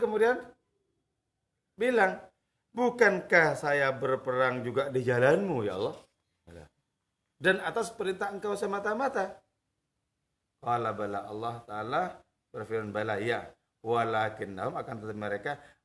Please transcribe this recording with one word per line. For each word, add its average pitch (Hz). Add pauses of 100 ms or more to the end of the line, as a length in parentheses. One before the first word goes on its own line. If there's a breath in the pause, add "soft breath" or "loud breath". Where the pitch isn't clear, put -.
kemudian 220 (1400)
bilang, 214 (560)
"Bukankah 196
saya 143
berperang 127
juga 135
di 127
jalanmu, 131
ya 95
Allah? 123 (1400)
Dan 185
atas 214
perintah 202
engkau 202
semata-mata?" 208 (1200)
Qala 117
bala, 101
Allah 117
Ta'ala 107 (480)
berfirman, 110
"Bala, 107
ya. 110 (380)
Walakinnahum, 113
akan 120
tetapi 107
mereka, 104 (240 loud breath)